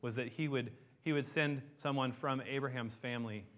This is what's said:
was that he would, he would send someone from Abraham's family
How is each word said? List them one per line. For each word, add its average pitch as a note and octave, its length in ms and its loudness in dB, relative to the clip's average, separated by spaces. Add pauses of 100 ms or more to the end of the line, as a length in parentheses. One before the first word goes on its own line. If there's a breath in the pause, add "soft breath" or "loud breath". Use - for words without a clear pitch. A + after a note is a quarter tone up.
was A#2 140 -2
that A#2+ 120 0
he D#3 200 -2
would, B2+ 240 0 (300 loud breath)
he D#3+ 100 2
would D3 140 4
send D3 380 2 (120)
someone C3+ 360 2
from C3+ 300 0
Abraham's B2+ 520 -2
family A#2 520 -4 (120)